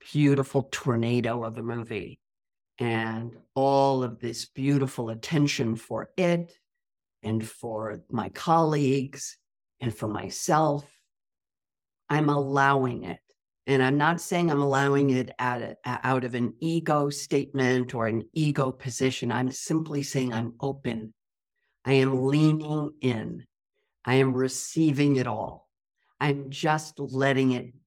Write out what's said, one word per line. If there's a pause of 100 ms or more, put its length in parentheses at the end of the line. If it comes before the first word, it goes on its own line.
(120)
beautiful
tornado
of
a
movie, (580)
and (220)
all
of
this
beautiful
attention
for
it (720)
and
for
my
colleagues (420)
and
for
myself, (1300)
I'm
allowing
it. (460)
And
I'm
not
saying
I'm
allowing
it
at
a, (100)
out
of
an
ego
statement
or
an (100)
ego
position.
I'm
simply
saying
I'm
open. (720)
I
am
leaning (100)
in. (600)
I
am
receiving
it
all. (520)
I'm
just
letting
it (140)